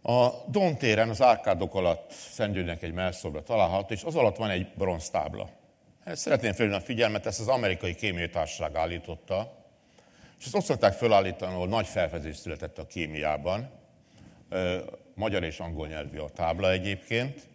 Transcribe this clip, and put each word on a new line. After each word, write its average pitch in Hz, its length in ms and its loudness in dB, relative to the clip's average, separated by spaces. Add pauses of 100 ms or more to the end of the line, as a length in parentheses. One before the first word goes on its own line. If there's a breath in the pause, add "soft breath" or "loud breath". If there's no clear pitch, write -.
A 123 280 6 (180)
Dón 180 300 2
téren, 113 320 4
az 107 120 0
árkádok 98 540 4
alatt 90 360 2
Szent - 420 -4
Györgynek 87 280 -2
egy 82 120 -6
melszobra 85 500 -4
található, 101 500 2
és 101 100 -6
az 165 120 -4
alatt 117 200 4
van 110 140 -2
egy 92 260 0
bronztábla. 82 760 -2 (560)
Szeretném 147 480 0
felhívni 101 280 0
a - 40 -14
figyelmet, 107 400 0
ezt 107 140 -4
az 110 80 -4
amerikai 95 480 0
kémiai 87 340 -4
társaság 80 460 -4
állította, 85 880 -4 (760 soft breath)
és - 60 -18
ezt 135 100 -10
ott 196 80 2
szokták 104 300 4
fölállítani, 95 600 2
ahol 90 140 -2
nagy 107 200 0
felfedezés 78 500 -4
született 78 400 -10
a 80 100 -12
kémiában. 78 840 -4 (800 loud breath)
Ö, 92 300 0 (360)
magyar 98 280 0
és 80 160 -6
angol 78 280 -6
nyelvű 76 300 -8
a 76 120 -8
tábla 90 420 0
egyébként. 101 840 -2